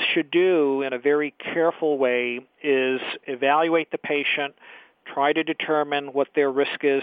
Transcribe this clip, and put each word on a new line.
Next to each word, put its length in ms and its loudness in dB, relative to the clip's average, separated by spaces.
should 180 0
do 520 2
in 100 -4
a 60 -6
very 400 0
careful 600 0
way 420 0
is 380 2
evaluate 640 2
the 60 -6
patient, 560 -4
try 280 0
to 100 0
determine 680 -2
what 220 0
their 160 2
risk 340 -2
is 180 2